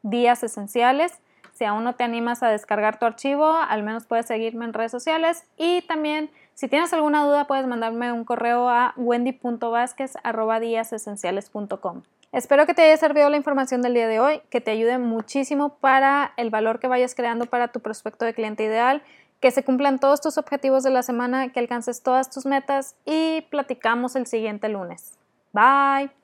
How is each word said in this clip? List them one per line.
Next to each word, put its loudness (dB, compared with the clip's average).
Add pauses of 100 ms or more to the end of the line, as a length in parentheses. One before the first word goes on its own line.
Días 2
Esenciales. 0 (340)
Si -4
aún -2
no -4
te -4
animas -4
a 2
descargar 0
tu -2
archivo, 0
al 0
menos -8
puedes -2
seguirme -6
en -8
redes -4
sociales. -2 (120)
Y 0
también, -4 (240)
si -8
tienes 0
alguna 2
duda, 2
puedes -2
mandarme -4
un -6
correo 0
a 2
wendy 0
punto -6
vázquez -4
arroba 0
días -2
esenciales -6
punto -8
com. -8 (300)
Espero 4
que -2
te 4
haya 8
servido 4
la 2
información -2
del 0
día 2
de 0
hoy, 2
que -2
te -4
ayude 0
muchísimo -2
para 4
el -4
valor -2
que -4
vayas 0
creando -4
para -2
tu -8
prospecto -8
de -2
cliente -6
ideal, 2 (360)
que 4
se 0
cumplan 2
todos 4
tus -2
objetivos 0
de 2
la 2
semana, -2
que -4
alcances -6
todas 0
tus -8
metas -2 (100)
y 0 (100)
platicamos -2
el -2
siguiente -4
lunes. -8 (380)
Bye. 4